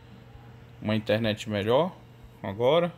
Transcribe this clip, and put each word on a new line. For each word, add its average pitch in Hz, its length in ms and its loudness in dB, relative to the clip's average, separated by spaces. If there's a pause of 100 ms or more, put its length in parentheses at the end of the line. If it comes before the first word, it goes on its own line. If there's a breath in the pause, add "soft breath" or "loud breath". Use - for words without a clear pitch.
(800 loud breath)
Uma 107 140 -2
internet 107 540 -2
melhor 117 440 2 (480)
agora 127 560 0